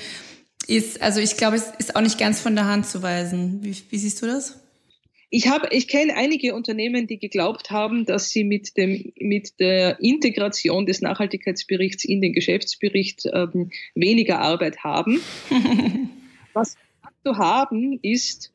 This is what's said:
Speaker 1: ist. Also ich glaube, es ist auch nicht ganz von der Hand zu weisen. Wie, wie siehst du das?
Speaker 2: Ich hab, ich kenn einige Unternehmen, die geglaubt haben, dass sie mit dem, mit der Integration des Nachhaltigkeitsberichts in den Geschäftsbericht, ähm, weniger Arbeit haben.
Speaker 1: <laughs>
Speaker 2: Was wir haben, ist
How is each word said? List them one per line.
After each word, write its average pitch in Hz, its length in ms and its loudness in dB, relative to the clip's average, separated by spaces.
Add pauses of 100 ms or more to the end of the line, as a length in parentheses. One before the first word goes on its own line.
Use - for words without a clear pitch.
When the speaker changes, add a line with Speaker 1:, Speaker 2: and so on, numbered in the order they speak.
(680)
Speaker 1:
ist. 220 340 0
Also 208 200 2
ich 214 160 0
glaube, 220 200 2
es 226 220 -4
ist - 180 -4
auch 214 40 4
nicht 220 180 2
ganz 214 220 2
von 226 140 0
der 208 120 2
Hand 202 200 0
zu 185 160 -8
weisen. 180 600 -2
Wie, 202 120 -6 (160)
wie 208 80 -4
siehst 202 220 -4
du 233 60 -4
das? 262 340 -4 (720)
Speaker 2:
Ich 233 180 2
hab, 302 240 2
ich 254 160 0
kenn 294 240 2
einige 247 420 0
Unternehmen, 226 540 -2
die 220 100 -8
geglaubt 196 520 -2
haben, 220 340 0
dass 202 260 -2
sie 214 140 2
mit 202 320 -2
dem, 190 420 0
mit 202 400 -2
der 185 420 4
Integration 208 840 2
des 190 140 0
Nachhaltigkeitsberichts 190 1040 -2
in 196 160 0
den 180 140 2
Geschäftsbericht, 196 880 0 (100)
ähm, 175 380 0 (260)
weniger 202 440 2
Arbeit 160 440 -2
haben. 165 360 0 (300)
Speaker 1:
<laughs> 240 600 2 (420)
Speaker 2:
Was 220 240 -2 (480)
wir 262 120 0
haben, 240 640 2
ist - 520 -4